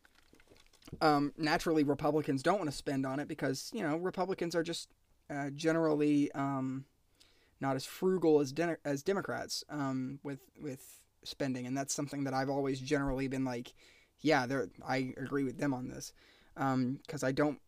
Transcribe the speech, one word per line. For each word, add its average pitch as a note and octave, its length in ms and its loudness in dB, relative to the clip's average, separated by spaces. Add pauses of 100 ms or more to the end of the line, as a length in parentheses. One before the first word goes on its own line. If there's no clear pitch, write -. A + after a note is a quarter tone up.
(1000)
Um, D3 360 4
naturally, D#3 480 2
Republicans C#3+ 580 2
don't F#3 160 4
wanna D#3+ 140 -4
spend C3+ 340 -4
on C3+ 140 -4
it C#3+ 80 -6
because, C#3+ 460 -4
you A3 80 -4
know, D3+ 140 0
Republicans F3+ 600 -2
are E3+ 60 6
just, E3 260 -6 (420)
uh, C#3+ 200 -4
generally, D3+ 800 4
um, C3+ 520 -2 (760)
not C3+ 160 0
as C3+ 80 -6
frugal E3 560 4
as C3+ 120 0
de-, D#3+ 320 -2
as C#3+ 180 -2
Democrats, - 640 -2
um, C3+ 540 -4
with, C#3 180 -8 (200)
with - 420 -12 (220)
spending. B2+ 420 -4
And B2+ 100 -4
that's C#3 160 -4
something C#3+ 320 -4
that C3+ 80 -2
I've C3+ 160 0
always C3+ 320 0
generally C3+ 480 0
been C3 160 -2
like, B2 300 -4 (460)
"Yeah, C#3 260 4
they're, C3 220 -2 (180)
I C3 320 -2
agree C3+ 260 -2
with B2 140 -4
them C#3+ 160 0
on B2+ 140 -6
this." B2+ 260 -12 (420)
Um, C3 500 0
'cause C#3+ 160 -6
I C3+ 100 2
don't, D3 360 0